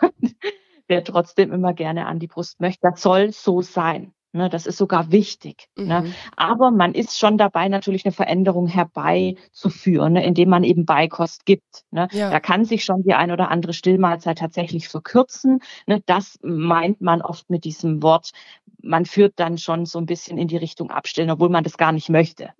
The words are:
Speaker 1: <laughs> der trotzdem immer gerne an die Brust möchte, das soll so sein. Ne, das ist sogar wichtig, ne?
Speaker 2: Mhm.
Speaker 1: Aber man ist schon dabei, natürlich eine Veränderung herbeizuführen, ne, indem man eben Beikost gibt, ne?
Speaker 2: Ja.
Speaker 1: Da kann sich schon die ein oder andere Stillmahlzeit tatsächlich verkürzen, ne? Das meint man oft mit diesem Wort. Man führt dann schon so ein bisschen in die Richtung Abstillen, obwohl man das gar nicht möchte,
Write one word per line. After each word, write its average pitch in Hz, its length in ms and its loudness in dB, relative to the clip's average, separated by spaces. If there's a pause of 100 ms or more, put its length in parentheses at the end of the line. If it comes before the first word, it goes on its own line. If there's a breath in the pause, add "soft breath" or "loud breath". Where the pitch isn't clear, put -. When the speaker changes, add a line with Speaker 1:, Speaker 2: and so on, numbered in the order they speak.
Speaker 1:
<laughs> - 880 -4
der 175 140 0
trotzdem 175 500 0
immer 180 200 0
gerne 165 320 -6
an 165 140 -6
die 165 80 -8
Brust - 320 -10
möchte, 180 200 -4 (100)
das 180 120 -8
soll 196 300 4
so 180 300 0
sein. 165 520 -4 (200)
Ne, 175 160 -2
das 170 160 -6
ist - 120 -8
sogar 165 340 0
wichtig, - 560 0 (160)
ne? 170 220 0
Speaker 2:
Mhm. 180 100 -10 (220 loud breath)
Speaker 1:
Aber 233 340 2
man 208 220 2
ist - 260 -4
schon 214 180 4
dabei, 196 300 2
natürlich 196 380 -2
eine 190 80 -2
Veränderung 180 540 0
herbeizuführen, 170 1500 -2
ne, 180 120 2
indem 175 220 4
man 185 160 4
eben 165 220 2
Beikost 165 600 -2
gibt, - 460 0
ne? 175 200 -2
Speaker 2:
Ja. 202 180 -2
Speaker 1:
Da 190 100 2
kann 196 240 0
sich 220 220 -2
schon 185 180 -2
die 185 100 2
ein 160 180 2
oder 175 200 0
andere 165 220 -2
Stillmahlzeit 170 640 0
tatsächlich 165 500 -6
verkürzen, 254 720 0 (260 loud breath)
ne? 196 200 0
Das 185 380 -2
meint 170 580 0
man 170 200 0
oft - 280 -10
mit 175 160 -4
diesem 156 380 -4
Wort. 160 280 2 (520 loud breath)
Man 170 220 0
führt 202 300 2
dann 170 220 -2
schon 170 280 -4
so 170 140 -8
ein 170 60 -4
bisschen 175 320 -8
in 170 100 -2
die 165 100 -4
Richtung 160 340 -8
Abstillen, - 380 -4
obwohl 165 200 2
man 170 140 2
das 165 140 -8
gar 160 140 2
nicht 156 180 -4
möchte, 160 500 0